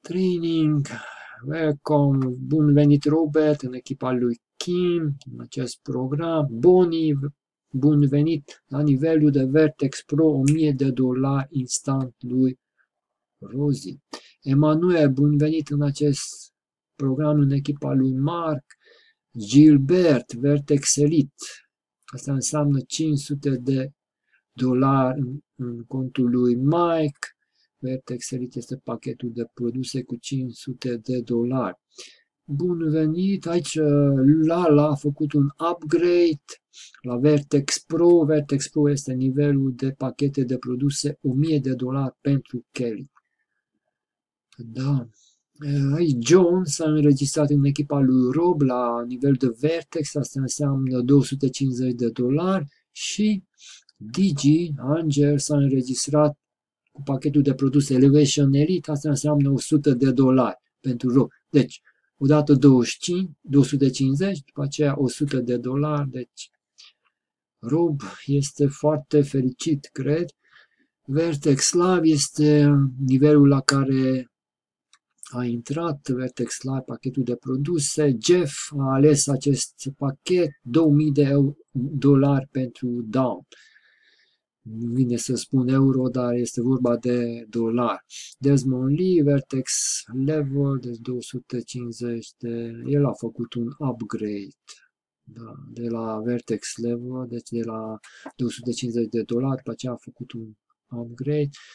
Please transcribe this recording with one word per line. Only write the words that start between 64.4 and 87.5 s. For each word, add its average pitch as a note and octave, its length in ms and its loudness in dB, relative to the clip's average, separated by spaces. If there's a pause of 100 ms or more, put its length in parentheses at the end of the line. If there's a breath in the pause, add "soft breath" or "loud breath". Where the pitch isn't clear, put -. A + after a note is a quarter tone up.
după - 180 -10
aceea C#3+ 380 -2
o C3 80 0
sută C#3+ 320 -4
de B2 160 -2
dolari, C#3 540 -4
deci - 400 -14 (1080 loud breath)
Rob D3+ 420 -2 (240 loud breath)
este C#3+ 420 -2
foarte D3 560 0
fericit, C#3+ 720 -2
cred. D3 340 -2 (760 soft breath)
Vertex C#3+ 720 0
Lab F3+ 320 2
este D3 640 4 (360)
nivelul C#3+ 420 6
la C#3 120 4
care C3 720 0 (1000)
a B2 140 -6
intrat C#3+ 640 -6
Vertex B2+ 520 -6
Lab, C3+ 240 -6
pachetul B2+ 380 -8
de A#2+ 140 -2
produse. C#3+ 840 -2
Jeff E3+ 580 0
a C3+ 140 0
ales C#3+ 340 4
acest C#3 680 -4
pachet, D#3 540 -2 (120)
două D3+ 280 2
mii D3 220 2
de C#3+ 100 2
eu-, C#3 340 2 (160)
dolari C#3 800 2
pentru A#2+ 560 -6
Down. A#2 400 -4 (1160 soft breath)
Nu A2+ 300 -10
vine A#2+ 240 0
să B2+ 180 -4
spun B2 340 -2
euro, C3 400 2
dar B2 260 -2
este A#2+ 260 -4
vorba B2 360 0
de A#2 520 -4
dolari. A2+ 560 -4 (340 loud breath)